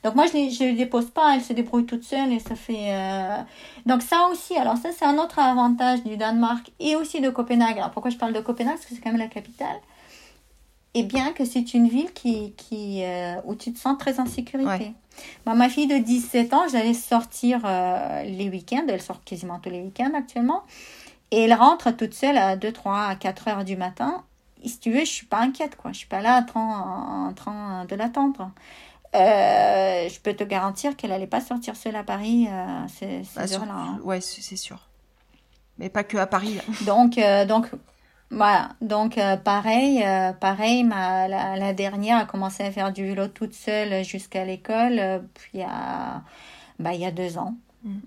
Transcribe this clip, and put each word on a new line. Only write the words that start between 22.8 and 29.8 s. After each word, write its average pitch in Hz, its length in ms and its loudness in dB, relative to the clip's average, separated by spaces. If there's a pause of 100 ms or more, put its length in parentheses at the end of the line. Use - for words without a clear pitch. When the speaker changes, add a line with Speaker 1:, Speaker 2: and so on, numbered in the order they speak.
Speaker 1:
à 196 80 -4
quatre 190 340 -6
heures 196 160 -4
du 190 120 -6
matin. 233 480 -6 (380)
Et 240 60 -8
si - 100 -12
tu 233 140 -2
veux, 262 80 2
je 320 100 0
suis - 160 -10
pas 214 120 -2
inquiète, 269 380 -2
quoi. - 160 -12
Je 196 60 -14
suis - 100 -16
pas 196 120 -4
là 240 180 4
en 240 60 2
train, 196 840 -4
en - 20 -10
train 202 540 -10
de 202 80 -8
l'attendre. 240 560 -2 (640)
Euh, 196 920 6